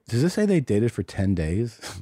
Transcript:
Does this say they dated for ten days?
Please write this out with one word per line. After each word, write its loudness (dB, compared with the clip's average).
Does 0
this 2
say 2
they 4
dated 2
for -4
ten 0
days? -2